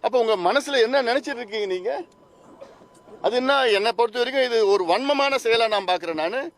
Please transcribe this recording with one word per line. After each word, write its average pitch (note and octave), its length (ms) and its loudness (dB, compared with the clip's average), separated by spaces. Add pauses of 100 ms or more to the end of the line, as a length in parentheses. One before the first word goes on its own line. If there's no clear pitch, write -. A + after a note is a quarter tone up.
அப்ப G#3+ 140 0
உங்க A3 180 2
மனசுல B3+ 440 0
என்ன B3+ 220 2
நினைச்சிட்டு B3 380 -2
இருக்கீங்க G#3 260 -6
நீங்க? F#3 260 -4 (1300)
அது A3 140 0
என்ன, C4 160 2 (140)
என்னை G#3+ 260 2
பொறுத்த A3+ 260 0
வரைக்கும் B3+ 300 0
இது A#3 100 0 (100)
ஒரு G3 160 2
வன்மமான C#4 580 2
செயலா A3+ 260 2
நான் G3+ 160 0
பாக்குறேன் E3+ 380 -2
நானு. G#3 180 -4 (180)